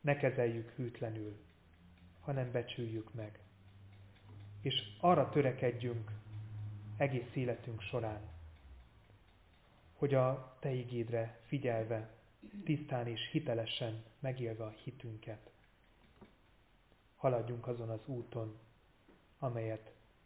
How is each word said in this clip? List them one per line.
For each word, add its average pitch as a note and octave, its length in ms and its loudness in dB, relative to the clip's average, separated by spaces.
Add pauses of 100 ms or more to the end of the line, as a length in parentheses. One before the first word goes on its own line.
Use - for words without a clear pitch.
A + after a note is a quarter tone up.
Ne C#3+ 140 4
kezeljük A#2+ 540 4
hűtlenül, A2 680 -4 (800)
hanem C3 320 0
becsüljük A#2 600 -2
meg. G#2+ 260 -8 (1200)
És C3+ 220 2 (160)
arra E3+ 300 8
törekedjünk B2 800 2 (840)
egész B2+ 380 2
életünk A#2+ 460 0
során, A2 400 -2 (1700)
hogy C#3 200 2
a C3 460 4
te C#3 120 -2
igédre A#2 720 0
figyelve, A2+ 680 0 (500)
tisztán C#3 440 2
és A#2 240 -2
hitelesen A2+ 720 0 (160)
megélve A#2+ 440 -2
a G#2+ 60 -4 (140)
hitünket, A2 680 -10 (1600)
haladjunk A#2+ 520 2
azon A#2 220 -2
az A2 180 -4
úton, A#2 500 -4 (800)
amelyet A2+ 540 -2 (320)